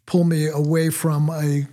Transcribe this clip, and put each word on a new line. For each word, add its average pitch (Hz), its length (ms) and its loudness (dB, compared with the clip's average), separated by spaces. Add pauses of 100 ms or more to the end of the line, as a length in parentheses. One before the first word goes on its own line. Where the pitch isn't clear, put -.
pull 175 200 2
me 156 220 0
away 156 420 0
from 156 400 0
a 147 440 -2